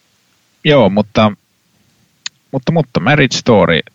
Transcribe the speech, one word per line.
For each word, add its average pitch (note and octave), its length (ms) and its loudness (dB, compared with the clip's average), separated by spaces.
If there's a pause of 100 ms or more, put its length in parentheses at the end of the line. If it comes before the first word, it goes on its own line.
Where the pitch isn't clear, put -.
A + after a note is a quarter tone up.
(640)
joo, C3 260 2
mutta, G#2+ 420 -2 (1200)
mutta, C3+ 200 -4
mutta D#3+ 280 -2
Marriage C3+ 360 0
Story, E2+ 440 0 (140)